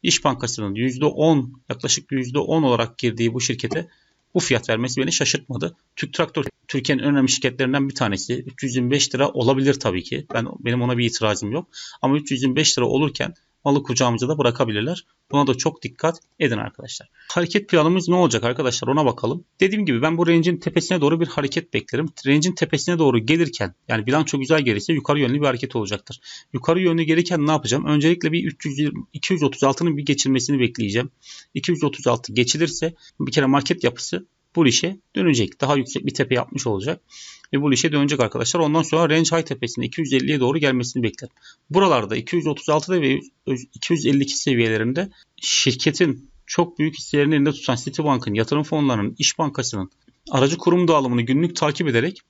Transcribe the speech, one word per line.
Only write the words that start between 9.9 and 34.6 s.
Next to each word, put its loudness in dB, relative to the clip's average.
ki. -8
Ben, -2
benim -2
ona 0
bir 2
itirazım 0
yok. -4
Ama 2
üç -4
yüz -2
yirmi 2
beş 2
lira 2
olurken 0
malı 2
kucağımıza 0
da -2
bırakabilirler. 0
Buna 2
da 2
çok -4
dikkat -2
edin 2
arkadaşlar. -10
Hareket 0
planımız 4
ne 6
olacak 4
arkadaşlar, -2
ona 2
bakalım. -2
Dediğim 2
gibi 0
ben 0
bu 2
range'in 4
tepesine -2
doğru 2
bir 0
hareket -4
beklerim. -4
Range'in 2
tepesine -2
doğru 4
gelirken, 0
yani -2
bilanço 0
güzel 2
gelirse 0
yukarı 0
yönlü 0
bir 0
hareket -2
olacaktır. -6
Yukarı 0
yönlü 2
gelirken 0
ne 2
yapacağım? 0
Öncelikle 2
bir -2
üç -6
yüz -6
yirmi, -2
iki -4
yüz 0
otuz 0
altının 0
bir -6
geçilmesini 0
bekleyeceğim. -2
İki -4
yüz 0
otuz -2
altı -2
geçilirse 0
bir -4
kere 2
market 2
yapısı -4
bu 6